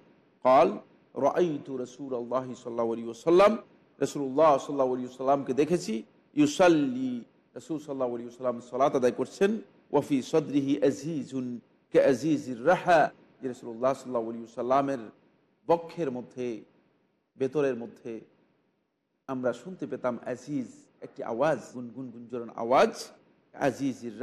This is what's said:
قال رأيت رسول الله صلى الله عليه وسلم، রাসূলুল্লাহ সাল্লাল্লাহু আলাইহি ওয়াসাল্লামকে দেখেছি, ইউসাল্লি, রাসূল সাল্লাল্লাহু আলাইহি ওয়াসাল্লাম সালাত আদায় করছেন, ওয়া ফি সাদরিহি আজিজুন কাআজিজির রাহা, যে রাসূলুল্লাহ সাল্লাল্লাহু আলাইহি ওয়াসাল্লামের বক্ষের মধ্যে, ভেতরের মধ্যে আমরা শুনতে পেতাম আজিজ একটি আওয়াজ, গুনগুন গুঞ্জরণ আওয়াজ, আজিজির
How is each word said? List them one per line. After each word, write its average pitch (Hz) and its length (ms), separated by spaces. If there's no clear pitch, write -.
قال 139 240
رأيت 151 420
رسول 131 280
الله 127 240
صلى 120 140
الله 117 200
عليه 117 180
وسلم، 185 400
রাসূলুল্লাহ 143 480
সাল্লাল্লাহু 139 300
আলাইহি 127 160
ওয়াসাল্লামকে 135 500
দেখেছি, 175 340
ইউসাল্লি, 143 720
রাসূল 156 220
সাল্লাল্লাহু 131 360
আলাইহি 120 140
ওয়াসাল্লাম 123 260
সালাত 131 280
আদায় 120 200
করছেন, 196 300
ওয়া 143 160
ফি 143 80
সাদরিহি 139 400
আজিজুন 135 580
কাআজিজির 131 760
রাহা, 175 300
যে 131 120
রাসূলুল্লাহ 120 480
সাল্লাল্লাহু 120 300
আলাইহি 117 160
ওয়াসাল্লামের 131 560
বক্ষের 165 480
মধ্যে, 123 300
ভেতরের 135 420
মধ্যে 117 300
আমরা 127 180
শুনতে 180 280
পেতাম 123 240
আজিজ 127 360
একটি - 140
আওয়াজ, 131 260
গুনগুন 123 400
গুঞ্জরণ 117 360
আওয়াজ, 139 300
আজিজির 120 560